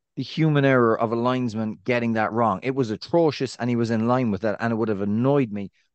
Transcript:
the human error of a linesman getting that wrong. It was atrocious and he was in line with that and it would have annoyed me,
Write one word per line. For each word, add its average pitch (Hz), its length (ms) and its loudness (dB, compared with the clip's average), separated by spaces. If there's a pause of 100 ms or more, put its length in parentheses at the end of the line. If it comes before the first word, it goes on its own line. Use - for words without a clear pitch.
(160)
the 139 60 -6
human 147 420 2
error 120 340 4
of 113 140 0
a 120 40 -2
linesman 117 680 -2
getting 117 300 0
that 107 180 0
wrong. 110 300 2
It 131 120 -4
was 127 160 -2
atrocious 143 640 0
and 117 120 -4
he 120 80 0
was 117 140 0
in 113 180 0
line 123 220 2
with 95 120 -2
that 107 180 -2
and 117 120 -2
it 113 40 -2
would 110 120 -2
have 98 140 -2
annoyed 117 500 0
me, 101 180 -8 (240)